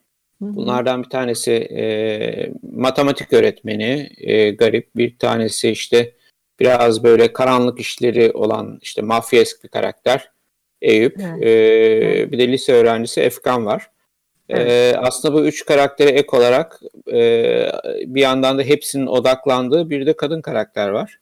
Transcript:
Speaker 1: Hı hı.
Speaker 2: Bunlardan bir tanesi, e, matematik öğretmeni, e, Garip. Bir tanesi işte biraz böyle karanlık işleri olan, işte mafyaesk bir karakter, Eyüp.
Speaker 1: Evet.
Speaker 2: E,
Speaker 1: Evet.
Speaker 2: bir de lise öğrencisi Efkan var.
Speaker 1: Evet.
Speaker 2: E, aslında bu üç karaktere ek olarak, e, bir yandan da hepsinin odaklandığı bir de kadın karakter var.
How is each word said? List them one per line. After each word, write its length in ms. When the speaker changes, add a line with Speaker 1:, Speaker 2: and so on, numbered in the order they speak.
Speaker 1:
Hı 60
hı. 100
Speaker 2:
Bunlardan 500
bir 60
tanesi, 420
e, 1000
matematik 600
öğretmeni, 840
e, 320
Garip. 460
Bir 220
tanesi 520
işte 420
biraz 440
böyle 280
karanlık 480
işleri 540
olan, 480
işte 200
mafyaesk 640
bir 40
karakter, 640
Eyüp. 380
Speaker 1:
Evet. 220
Speaker 2:
E, 80
Speaker 1:
Evet. 840
Speaker 2:
bir 60
de 100
lise 240
öğrencisi 480
Efkan 460
var. 240
Speaker 1:
Evet. 220
Speaker 2:
E, 280
aslında 360
bu 120
üç 200
karaktere 440
ek 260
olarak, 440
e, 80
bir 140
yandan 380
da 40
hepsinin 440
odaklandığı 840
bir 160
de 60
kadın 300
karakter 460
var. 320